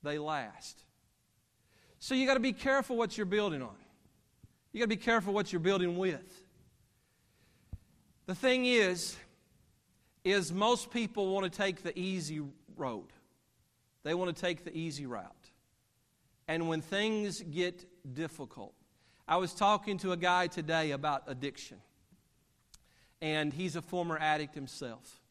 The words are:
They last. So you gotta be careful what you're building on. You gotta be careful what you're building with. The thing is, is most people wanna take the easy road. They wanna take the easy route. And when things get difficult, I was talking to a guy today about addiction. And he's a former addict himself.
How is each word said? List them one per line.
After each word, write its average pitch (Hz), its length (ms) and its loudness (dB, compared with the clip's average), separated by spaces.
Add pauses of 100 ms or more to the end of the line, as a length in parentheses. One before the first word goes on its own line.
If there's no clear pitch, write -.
They 147 160 -4
last. 147 640 -6 (1120)
So - 160 -4
you 262 140 4
gotta 262 120 6
be 240 140 2
careful 269 440 2
what 226 200 0
you're 208 80 0
building 185 380 2
on. 104 120 -12 (960)
You 214 80 -8
gotta 233 100 2
be 214 80 2
careful 214 360 2
what 202 180 0
you're 180 80 0
building 175 380 2
with. 180 460 -2 (1800)
The 185 80 -2
thing 254 300 4
is, 202 500 4 (1080)
is 185 280 2
most 214 400 2
people 202 420 0
wanna 190 160 0
take 196 320 -2
the 175 160 -6
easy 180 440 -4 (340)
road. 185 320 -6 (960)
They 151 100 -2
wanna 175 200 0
take 175 300 -4
the 160 140 -10
easy 147 280 -6
route. 110 260 -8 (1160)
And 165 200 0
when 160 140 0
things 208 600 0
get 180 440 -4 (280)
difficult, 131 640 -8 (520)
I 165 100 4
was 180 180 0
talking 208 440 4
to 185 120 0
a 175 60 0
guy 180 280 4
today 160 460 0
about 143 340 -2
addiction. 135 520 -8 (1400)
And 156 300 0
he's 156 240 -4
a 160 60 -6
former 170 380 -2
addict 151 340 0
himself. 127 760 -12